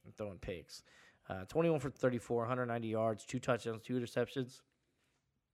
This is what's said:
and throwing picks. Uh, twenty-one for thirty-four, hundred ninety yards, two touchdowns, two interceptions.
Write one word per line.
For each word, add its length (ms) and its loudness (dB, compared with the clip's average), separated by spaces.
and 120 -18
throwing 200 -6
picks. 460 -10
Uh, 180 -6
twenty-one 320 4
for 100 -2
thirty-four, 560 2
hundred 200 0
ninety 240 -2
yards, 360 2
two 140 -4
touchdowns, 440 0
two 140 -4
interceptions. 600 -2